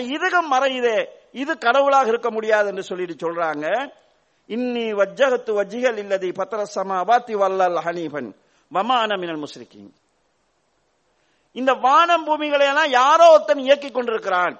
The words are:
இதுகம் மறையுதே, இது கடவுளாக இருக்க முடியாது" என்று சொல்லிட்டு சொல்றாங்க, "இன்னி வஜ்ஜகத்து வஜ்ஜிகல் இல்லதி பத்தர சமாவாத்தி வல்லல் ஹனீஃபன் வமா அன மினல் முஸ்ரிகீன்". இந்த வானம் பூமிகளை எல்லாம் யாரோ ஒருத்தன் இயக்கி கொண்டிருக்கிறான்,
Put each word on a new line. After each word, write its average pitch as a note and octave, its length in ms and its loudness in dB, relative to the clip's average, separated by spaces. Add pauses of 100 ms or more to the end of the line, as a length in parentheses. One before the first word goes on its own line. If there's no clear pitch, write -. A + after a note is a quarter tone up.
இதுகம் E4 440 -2
மறையுதே, B3+ 460 0 (360)
இது C#4 240 -6
கடவுளாக C4+ 500 2
இருக்க A#3 240 -2
முடியாது" G#3+ 360 0
என்று F#3+ 160 -8
சொல்லிட்டு F3+ 320 -8
சொல்றாங்க, D#3+ 500 -6 (840)
"இன்னி A#3+ 440 -4
வஜ்ஜகத்து A#3 600 0
வஜ்ஜிகல் G#3+ 440 -2
இல்லதி G3 340 -4
பத்தர F#3+ 300 -6 (100)
சமாவாத்தி G3+ 640 0
வல்லல் F#3+ 440 0
ஹனீஃபன் D#3 500 -8 (420)
வமா A3 260 -2
அன G#3+ 200 -2
மினல் E3+ 260 -8
முஸ்ரிகீன்". G#2+ 460 -18 (1700)
இந்த C4 220 0
வானம் D#4+ 480 4
பூமிகளை D4 420 0
எல்லாம் D4 240 0
யாரோ D4 400 6
ஒருத்தன் D4 340 4
இயக்கி C#4+ 260 2
கொண்டிருக்கிறான், F#3+ 680 -2